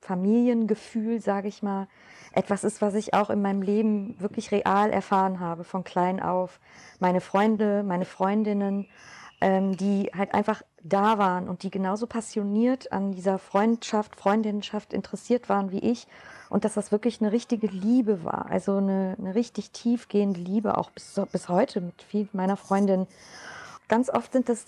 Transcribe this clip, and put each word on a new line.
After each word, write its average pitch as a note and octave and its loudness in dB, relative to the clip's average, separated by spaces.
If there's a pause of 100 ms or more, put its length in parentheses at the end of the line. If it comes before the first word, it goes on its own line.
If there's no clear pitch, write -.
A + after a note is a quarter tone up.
Familiengefühl, A3 0
sag G3+ -2
ich - -10
mal, G3 -4 (440)
etwas F#3+ 0
ist, G#3 -2
was G3+ 0
ich G#3+ -2
auch G#3 2
in G#3 0
meinem G3 0
Leben G#3 0
wirklich G#3 -6
real G3+ 2
erfahren F#3+ 2
habe, E3+ -6
von F#3 -6
klein F#3 0
auf. F3+ -2 (400)
Meine F3+ 2
Freunde, G#3 2
meine F#3 -2
Freundinnen, G3+ 0 (540)
ähm, F#3+ 2
die G3 0
halt F#3+ -2
einfach G#3 0 (240)
da G3 4
waren F#3 0
und F3+ -8
die F#3+ -6
genauso G3 -2
passioniert A3+ -2
an G3 -2
dieser F#3 0
Freundschaft, G#3+ 0
Freundinnenschaft G#3 -2
interessiert A3 -2
waren G3 0
wie G3+ -2
ich. - -2 (440)
Und - 0
dass G#3 -2
das - -2
wirklich G#3+ 0
eine G#3 2
richtige A3 0
Liebe G3+ 2
war, - -4
also G3 0
eine, F#3+ 0
eine F#3+ -6
richtig A3+ -4
tiefgehende G#3 0
Liebe, G3 0
auch - -2
bis, - -12 (140)
bis - -6
heute G3 2
mit F3 -10
vielen G#3 -4
meiner F#3+ 0
Freundinnen. F#3+ 2 (840)
Ganz A#3 2
oft - -2
sind B3+ 2
das, A3+ -4